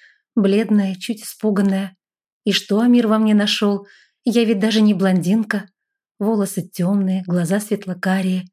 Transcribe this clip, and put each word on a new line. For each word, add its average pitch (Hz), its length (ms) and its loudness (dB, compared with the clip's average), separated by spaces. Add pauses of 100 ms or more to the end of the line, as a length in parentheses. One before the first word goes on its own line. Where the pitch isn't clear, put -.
(340)
Бледная, 202 600 2
чуть 214 280 -10
испуганная. 196 720 -2 (480)
И 202 80 0
что 202 280 -2
Амир 240 260 4
во 214 120 2
мне 220 140 2
нашел? 202 560 0 (360)
Я 233 200 2
ведь 214 140 0
даже 214 240 2
не 208 100 4
блондинка. 190 800 0 (480)
Волосы 202 440 -2
темные, 185 640 -2
глаза 175 340 0
светлокарие. 185 920 -4